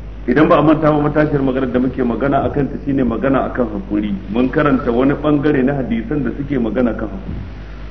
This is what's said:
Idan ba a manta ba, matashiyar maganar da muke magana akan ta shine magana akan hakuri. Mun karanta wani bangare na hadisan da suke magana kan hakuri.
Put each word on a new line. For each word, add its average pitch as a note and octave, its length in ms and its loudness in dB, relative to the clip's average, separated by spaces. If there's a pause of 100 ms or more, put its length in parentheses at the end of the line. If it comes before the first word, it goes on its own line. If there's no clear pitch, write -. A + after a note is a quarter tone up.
(260)
Idan D3 220 4
ba E3 100 6
a D3 40 4
manta D3+ 280 4
ba, D3+ 100 4
matashiyar D3 420 2
maganar C3 300 0
da B2+ 60 2
muke C3 240 0
magana B2+ 440 0
akan C3+ 240 -2
ta - 140 -8
shine C3+ 200 0
magana A#2 460 0
akan A#2+ 180 -2
hakuri. G#2 460 -4 (160)
Mun B2 200 2
karanta C#3 400 2
wani C3+ 240 2
bangare D3 480 2
na C#3 120 2
hadisan B2 480 -2
da A#2 140 -2
suke C#3+ 220 -4
magana A2+ 360 0
kan - 140 -6
hakuri. - 320 -10 (500)